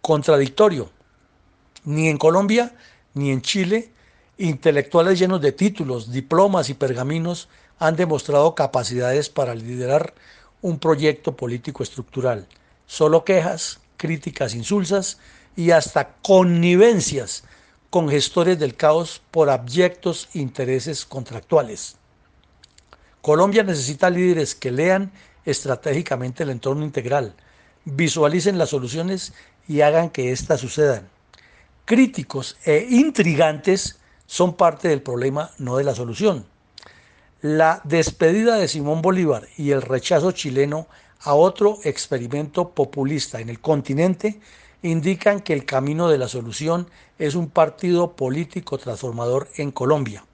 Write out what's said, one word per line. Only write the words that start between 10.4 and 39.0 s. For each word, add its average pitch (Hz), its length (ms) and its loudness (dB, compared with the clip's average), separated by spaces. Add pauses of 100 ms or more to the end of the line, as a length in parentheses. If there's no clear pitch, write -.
un 165 180 -4
proyecto 151 560 0
político 123 480 -8
estructural. 123 640 -6 (380)
Solo 160 380 2
quejas, 180 560 -2 (160)
críticas 147 580 -6
insulsas 185 640 -2 (360)
y 170 160 2
hasta 156 520 2
connivencias 175 1200 4 (460)
con 165 180 0
gestores 160 500 2
del 147 160 -2
caos 160 560 0
por 156 180 4
abyectos 139 840 -2
intereses 131 720 -4
contractuales. 120 920 -4 (1300)
Colombia 190 400 4
necesita 151 480 0
líderes 175 460 0
que 127 160 -6
lean 185 400 0 (320)
estratégicamente 135 960 -4
el 147 80 -4
entorno 135 340 -4
integral, 127 500 -4 (500)
visualicen 160 720 0
las 156 120 0
soluciones 160 640 -6 (340)
y 147 160 0
hagan 160 280 4
que 127 220 -4
éstas 131 280 -2
sucedan. 127 480 0 (760)
Críticos 214 800 0
e 165 260 4
intrigantes 185 1080 2 (280)
son 180 300 0
parte 170 320 2
del 147 120 2
problema, 135 580 -4
no 127 180 -4
de 139 80 0
la 131 100 0
solución. 120 500 -4 (960)
La 160 440 2
despedida 170 720 2
de 185 120 0
Simón 151 320 -4